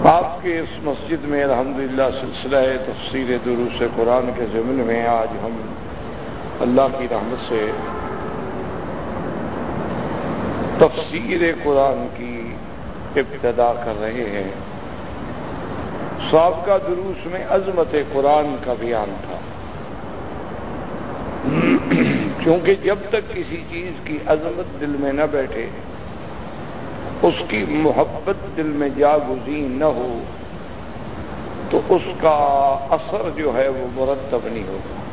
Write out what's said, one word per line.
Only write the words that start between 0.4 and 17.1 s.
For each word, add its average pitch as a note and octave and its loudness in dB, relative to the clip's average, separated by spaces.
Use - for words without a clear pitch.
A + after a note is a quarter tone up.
کے F3 0
اس D#3 -4
مسجد C#3+ -2
میں C#3+ 2
الحمدللہ C3+ 2
سلسلہ C3+ 0
تفسیر C3 -4
دروس A#2+ 0
قرآن B2 4
کے A#2 -2
ضمن A#2+ 2
میں A2+ 2
آج A2+ 2
ہم A2+ -4
اللہ B2+ 6
کی A#2+ -2
رحمت A2+ -2
سے A#2 2
تفسیر D#3+ 2
قرآن C3+ 4
کی A#2+ -6
ابتدا A#2+ 2
کر G#2 -4
رہے A2+ -2
ہیں۔ G2 -2
سابقہ F3 6
دروس F3+ -4